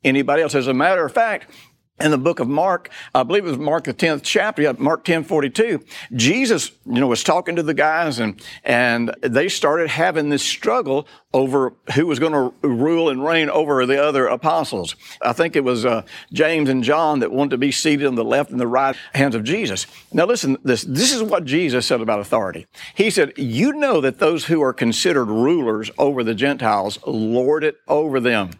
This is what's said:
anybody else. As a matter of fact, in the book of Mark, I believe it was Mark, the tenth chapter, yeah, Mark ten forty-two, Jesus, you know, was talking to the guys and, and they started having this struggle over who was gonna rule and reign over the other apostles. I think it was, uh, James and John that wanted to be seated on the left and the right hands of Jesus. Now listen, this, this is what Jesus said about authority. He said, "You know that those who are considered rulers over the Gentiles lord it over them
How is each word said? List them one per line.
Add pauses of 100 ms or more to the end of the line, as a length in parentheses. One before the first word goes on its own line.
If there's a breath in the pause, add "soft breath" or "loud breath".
anybody
else.
As
a
matter
of
fact, (480 loud breath)
in
the
book
of
Mark, (240 loud breath)
I
believe
it
was
Mark,
the
tenth
chapter,
yeah,
Mark
ten
forty-two, (320 loud breath)
Jesus, (140)
you
know,
was
talking
to
the
guys
and, (260 loud breath)
and
they
started
having
this
struggle (240 loud breath)
over (220)
who
was
gonna
rule
and
reign
over
the
other
apostles. (280 loud breath)
I
think
it
was,
uh, (320 loud breath)
James
and
John
that
wanted
to
be
seated
on
the
left
and
the
right (200 loud breath)
hands
of
Jesus. (260 loud breath)
Now
listen,
this,
this
is
what
Jesus
said
about
authority. (280 loud breath)
He
said,
"You
know
that
those
who
are
considered
rulers
over
the
Gentiles
lord
it (100)
over
them